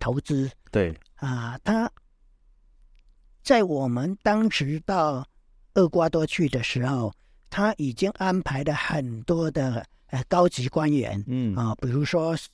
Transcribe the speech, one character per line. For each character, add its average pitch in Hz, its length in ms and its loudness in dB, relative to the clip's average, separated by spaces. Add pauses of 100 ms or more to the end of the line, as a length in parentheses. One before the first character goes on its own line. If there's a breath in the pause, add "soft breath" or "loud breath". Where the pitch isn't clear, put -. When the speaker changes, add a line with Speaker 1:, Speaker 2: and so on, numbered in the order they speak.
Speaker 1:
投 123 180 0
资。 135 320 -2 (220)
Speaker 2:
对。 87 260 0 (180)
Speaker 1:
啊， 120 460 -6
他 226 260 2 (1500)
在 233 200 6
我 147 240 0
们 127 360 -2
当 214 280 2
时 147 340 -2
到 156 400 0 (500)
厄 185 140 6
瓜 165 200 4
多 160 180 2
去 156 220 0
的 127 120 0
时 123 260 -2
候， 123 260 -2 (360)
他 208 280 0
已 139 160 -2
经 190 200 -2
安 185 300 -2
排 139 220 -4
了 151 100 0
很 127 480 -4
多 165 260 0
的， 131 380 -2 (220)
呃， 127 180 -4
高 175 220 4
级 127 180 -2
官 151 260 0
员， 110 360 -2
Speaker 2:
嗯。 123 260 -2
Speaker 1:
啊， 113 260 -2
比 131 80 -4
如 135 160 0
说 165 320 0 (180)